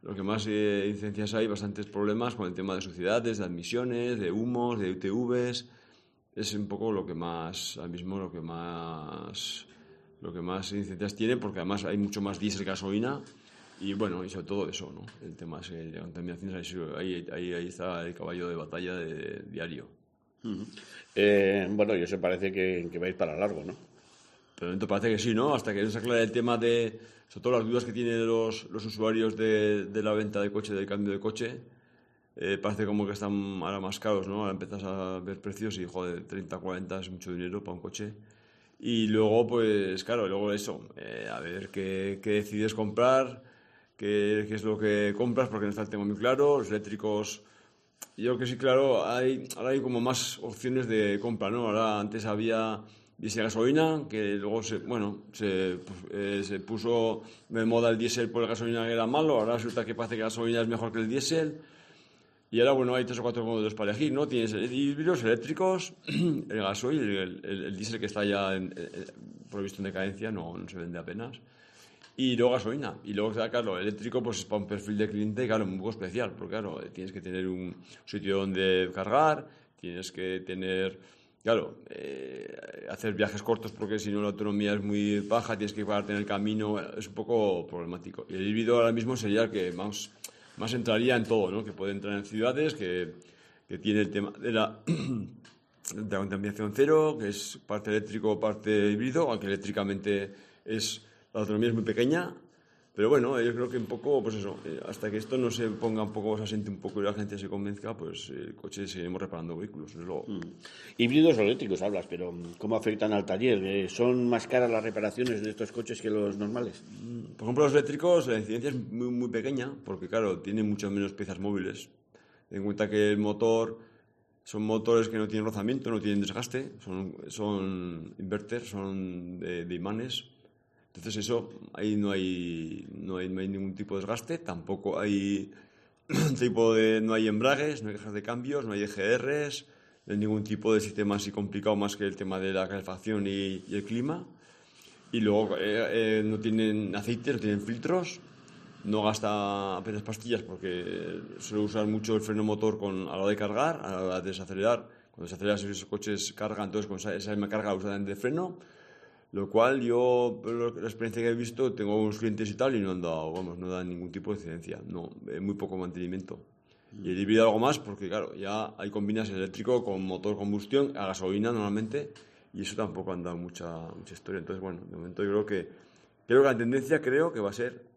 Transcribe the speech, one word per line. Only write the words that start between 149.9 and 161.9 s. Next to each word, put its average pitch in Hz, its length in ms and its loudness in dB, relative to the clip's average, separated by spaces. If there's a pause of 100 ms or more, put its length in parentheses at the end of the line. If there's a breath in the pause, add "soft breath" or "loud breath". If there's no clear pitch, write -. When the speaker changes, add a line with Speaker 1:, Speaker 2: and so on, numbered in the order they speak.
Speaker 1:
pastillas 110 400 -4
porque 87 800 -6 (160)
suele 104 280 -2
usar 107 200 0
mucho 110 300 0
el 107 60 4
freno 107 220 0
motor 107 360 2
con, 95 280 -2
a - 40 -6
la 87 60 -4
hora 98 120 2
de 107 60 4
cargar, 113 500 0
a 98 60 -4
la 92 120 -2
hora 92 180 0
de 92 80 -4
desacelerar. 98 600 0 (220 loud breath)
Cuando 87 180 -12
se 92 60 -10
acelera, 101 220 2
esos 98 280 -6
coches 101 480 -4
cargan, 104 320 -4
entonces 104 220 -2
con 98 100 -6
esa, 98 160 -4
esa 98 160 -6
misma 104 200 0
carga 104 260 0
usan 101 280 -4
de 98 120 -4
freno. 165 420 -4 (800 loud breath)
Lo 98 140 -2
cual 127 300 6
yo, 120 600 4
por 113 100 -4
lo, 117 300 -2
la 110 60 -4
experiencia 113 340 -4
que 117 80 4
he 117 60 2
visto, 120 380 0
tengo 107 280 2